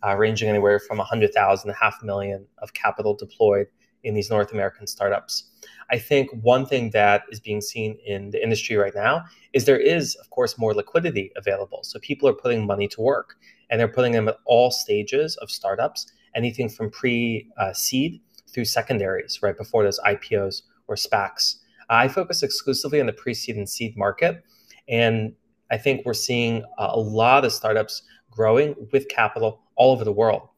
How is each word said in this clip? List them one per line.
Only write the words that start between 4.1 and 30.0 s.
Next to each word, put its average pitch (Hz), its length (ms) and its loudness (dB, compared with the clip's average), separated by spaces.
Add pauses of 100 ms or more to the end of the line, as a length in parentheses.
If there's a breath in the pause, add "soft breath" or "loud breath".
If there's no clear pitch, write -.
these 104 160 -4
North 104 240 0
American 101 340 -6
startups. - 640 -4 (420 loud breath)
I 120 80 0
think 135 300 0 (120)
one 127 240 4
thing 123 260 -2
that 104 400 4
is 110 80 -14
being 104 220 -6
seen 107 440 -8
in 101 260 -8
the 107 100 -2
industry 113 340 -2
right 101 180 2
now 127 300 0 (300 loud breath)
is 120 120 2
there 131 140 6
is, 151 360 2
of - 160 -20
course, 123 260 -2
more 110 160 0
liquidity 110 600 -2
available. 98 480 -4
So - 160 -14
people 143 280 -2
are 120 60 6
putting 117 320 -2
money 101 220 -2
to - 140 -8
work, 127 340 -2 (340 soft breath)
and 113 100 0
they're 117 80 2
putting 123 240 0
them 110 160 2
at 110 180 -2
all 123 260 6
stages 120 680 -2
of - 120 -14
startups, 104 640 -4 (240 soft breath)
anything 117 340 -2
from 107 200 -8
pre, 117 680 -2
uh, 98 160 -2
seed 147 460 -2 (280)
through 120 180 -6
secondaries, 101 800 -2
right 101 140 0
before 110 260 0
those 98 160 0
I 104 160 0
P - 220 -6
Os 98 260 -4 (240)
or 110 80 -6
spacs. - 600 -2 (320 soft breath)
I 117 180 4
focus 170 340 -4
exclusively 139 580 -2
on 131 60 2
the 110 80 -2
pre-seed 113 440 -8
and 101 120 -8
seed 110 280 -8
market, 160 460 -2 (440 soft breath)
and 113 460 2 (380)
I 117 60 -2
think 131 280 0
we're 120 80 -2
seeing 117 500 -2 (160)
a, 101 140 -2
a 113 60 0
lot 113 460 4
of 120 60 2
startups 107 520 -2 (280 soft breath)
growing 117 440 2 (160)
with 135 180 0
capital 110 520 -2 (140)
all 127 160 8
over 113 120 2